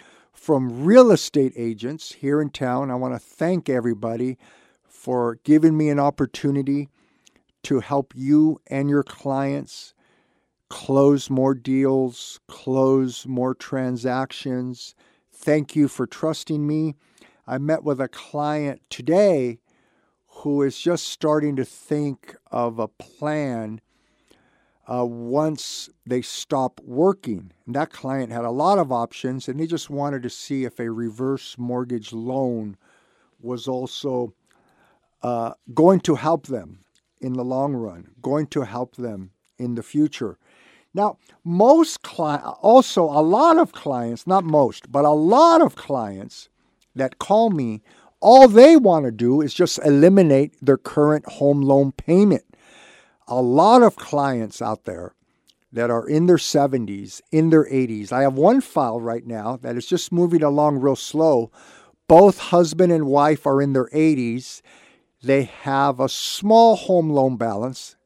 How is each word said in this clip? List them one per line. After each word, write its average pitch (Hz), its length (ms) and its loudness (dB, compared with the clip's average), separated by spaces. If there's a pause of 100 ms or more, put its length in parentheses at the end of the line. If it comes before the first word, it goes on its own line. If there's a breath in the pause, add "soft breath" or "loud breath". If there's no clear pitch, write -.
(340 soft breath)
from 131 500 -4
real 233 280 6
estate 139 440 0
agents 117 580 -10
here 143 280 -4
in 147 80 -6
town. 135 400 -6
I 123 60 -8
wanna 127 240 -8
thank 170 500 -6
everybody 120 720 -6 (440 soft breath)
for 120 600 -6
giving 156 340 2
me 151 120 0
an 143 100 -2
opportunity 143 880 -4 (760)
to 135 160 -2
help 139 360 -6
you 147 520 0
and 139 220 -6
your 143 140 0
clients 139 920 -10 (760)
close 139 600 0
more 135 260 -2
deals, 131 920 -4
close 131 800 -2
more 127 300 -6
transactions. 127 1400 -8 (380)
Thank 151 440 -4
you 147 120 0
for - 180 -8
trusting 151 600 -6
me. 156 280 -4 (520 soft breath)
I 131 100 -8
met 151 260 -4
with 143 160 -4
a 131 80 -6
client 147 800 -8
today 147 720 -2 (680)
who 143 340 -6
is 139 180 -4
just 170 280 -4
starting 151 480 -2
to 131 100 -6
think - 720 -10 (160)
of 117 260 -6
a 113 100 -6
plan, 127 920 -10 (1080)
uh, 123 160 -6
once 123 880 -6 (160)
they 123 160 -4
stop - 640 -6
working. 123 680 -4 (140)
And 120 100 -10
that 156 160 -6
client 131 400 -10
had 117 140 -8
a 117 60 -6
lot 165 260 0
of 151 140 -2
options, 127 580 -8
and 135 100 -10
they 160 60 -6
just 165 240 -8
wanted 143 320 -8
to 120 80 -10
see 135 360 -8
if - 140 -12
a 117 120 -8
reverse 117 640 -8
mortgage 123 560 -8
loan 117 640 -8 (640)
was 120 260 -12
also, 127 680 -8 (880)
uh, 117 300 -6 (200)
going 170 280 4
to 160 120 -2
help 147 320 -4
them 92 340 -12 (400)
in 127 140 -10
the 127 100 -8
long 131 300 -6
run, 101 380 -12 (100)
going 147 260 -4
to 147 140 -6
help 123 340 -12
them 104 360 -14 (260)
in 120 180 -8
the 113 80 -10
future. 147 540 -4 (560 soft breath)
Now, 196 240 -4 (260 soft breath)
most 240 580 2
cli-, 151 360 -6 (240)
also 220 420 4
a 147 180 0
lot 254 360 4
of 196 160 0
clients, 120 520 -8
not 185 180 0
most, 147 480 0
but 139 140 2
a 147 60 4
lot 262 500 4
of - 140 2
clients 107 760 -10 (460)
that 131 240 -6
call 220 320 2
me, 117 320 -6 (380 soft breath)
all 262 260 12
they 247 280 10
wanna 170 360 4
do 120 280 0
is 147 140 -2
just - 320 0
eliminate 151 760 6
their 135 160 4
current 151 500 0
home 143 340 0
loan 139 300 2
payment. 185 520 2 (840 soft breath)
A 123 140 -2
lot 175 420 6
of 214 140 4
clients 131 640 -6
out 110 240 -8
there 90 280 -14 (580)
that 117 200 -2
are 117 160 -4
in 156 180 0
their 180 140 4
seventies, 123 800 -4 (100)
in 160 200 2
their 156 200 6
eighties. 113 400 -4
I 127 120 0
have 139 100 0
one 185 260 2
file 120 400 -4
right 117 260 -8
now 117 320 -8
that 123 200 -10
is 120 80 -10
just - 260 -6
moving 175 300 2
along 147 380 0
real 135 160 0
slow. 147 560 0 (560 soft breath)
Both 185 320 8
husband 175 520 2
and 156 140 0
wife 143 400 2
are 139 160 0
in 139 120 -2
their 127 200 -2
eighties. 131 680 -2 (580 soft breath)
They 135 220 2
have 139 560 -4
a 131 100 -2
small 226 640 2
home 170 360 0
loan 135 260 0
balance. 113 580 -8 (100)